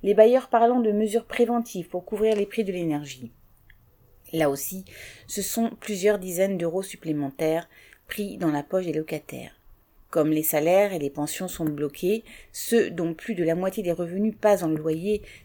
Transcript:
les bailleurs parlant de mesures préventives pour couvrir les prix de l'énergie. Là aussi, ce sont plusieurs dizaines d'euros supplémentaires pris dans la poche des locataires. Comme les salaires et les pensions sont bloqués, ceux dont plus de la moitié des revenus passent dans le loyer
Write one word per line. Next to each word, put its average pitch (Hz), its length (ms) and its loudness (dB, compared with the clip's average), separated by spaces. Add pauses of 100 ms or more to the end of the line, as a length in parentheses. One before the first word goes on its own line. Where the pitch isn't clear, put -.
les 196 100 2
bailleurs 233 360 8
parlant 240 320 4
de 220 100 2
mesures 214 320 2
préventives 233 640 -2
pour 180 160 -8
couvrir 220 320 0
les 202 100 0
prix 208 200 -4
de 190 80 -4
l'énergie. 147 580 -4 (1000)
Là 156 160 2
aussi, 185 340 -6 (440)
ce - 140 -6
sont 233 380 -2
plusieurs 202 400 0
dizaines 185 380 -2
d'euros 170 260 -2
supplémentaires 156 880 -4 (380)
pris 202 300 -8
dans 165 140 0
la 147 120 -2
poche 185 240 -2
des 160 60 -2
locataires. 151 640 -8 (520)
Comme 156 220 2
les 156 120 2
salaires 175 480 4
et 180 80 -4
les 143 100 -2
pensions 151 380 -6
sont 175 160 -6
bloqués, 151 600 -2 (260)
ceux - 380 2
dont 170 240 -4
plus - 220 -8
de 175 100 0
la 165 100 2
moitié 190 260 -2
des 175 120 0
revenus 185 480 -2
passent 208 200 4
dans 170 60 0
le 156 80 2
loyer 160 460 -2 (240)